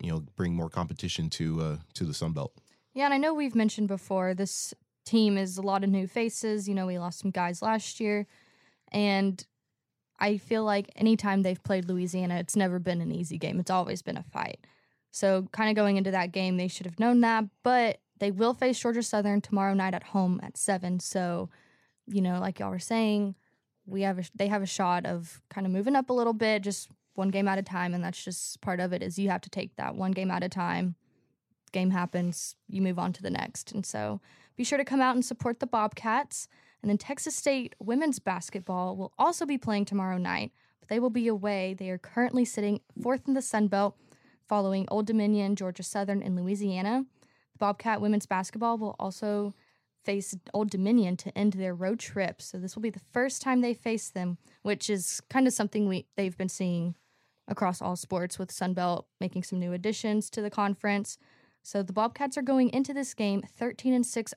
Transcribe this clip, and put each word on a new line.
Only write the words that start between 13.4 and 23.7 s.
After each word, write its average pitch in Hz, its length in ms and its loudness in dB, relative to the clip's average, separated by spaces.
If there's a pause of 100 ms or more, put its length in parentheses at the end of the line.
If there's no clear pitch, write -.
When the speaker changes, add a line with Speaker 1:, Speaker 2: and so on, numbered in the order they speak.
Speaker 2:
It's 180 120 -2
always 180 320 0
been 180 120 -6
a - 80 -8
fight. - 440 -8 (420)
So 190 460 2
kinda 214 180 2
going 202 240 6
into 190 140 2
that 180 220 0
game, 185 240 2
they 180 100 0
should 185 180 -8
have 175 140 -6
known 240 220 8
that, 226 240 4 (180)
but 247 360 4 (200)
they 202 100 0
will 226 240 2
face 254 260 2
Georgia 233 220 0
Southern 208 400 2
tomorrow 196 320 2
night 190 220 2
at - 80 -6
home 185 400 2
at - 120 -12
seven. 180 440 0
So, 180 500 -2 (560)
you 196 160 0
know, 180 180 2
like 190 200 -4
y'all 196 100 -4
were 185 80 -4
saying, 208 560 2 (540)